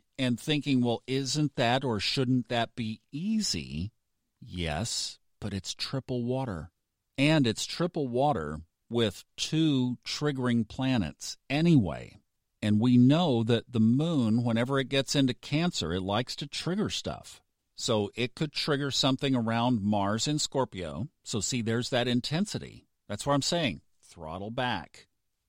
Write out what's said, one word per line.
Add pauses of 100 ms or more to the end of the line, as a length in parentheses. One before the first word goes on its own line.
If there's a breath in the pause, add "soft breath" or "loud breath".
(160)
and
thinking,
"Well,
isn't
that
or
shouldn't
that
be (100)
easy?" (500)
Yes, (220)
but
it's
triple
water. (480)
And
it's
triple
water (280)
with (120)
two
triggering
planets (120)
anyway. (420)
And
we
know
that
the
moon,
whenever
it
gets
into
Cancer,
it
likes
to
trigger
stuff. (320)
So
it
could
trigger
something
around
Mars
in
Scorpio. (160)
So
see,
there's
that
intensity. (220)
That's
what
I'm
saying. (200)
Throttle
back. (400)